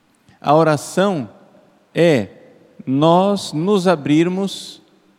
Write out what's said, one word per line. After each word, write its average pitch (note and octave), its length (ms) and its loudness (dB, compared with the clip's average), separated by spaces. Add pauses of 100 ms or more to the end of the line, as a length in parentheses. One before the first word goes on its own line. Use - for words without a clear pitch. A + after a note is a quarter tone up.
(400)
A C#3+ 140 0
oração D#3+ 720 0 (680)
é D3 340 2 (580)
nós E3+ 680 0
nos F3 340 0
abrirmos E3+ 960 -2 (360)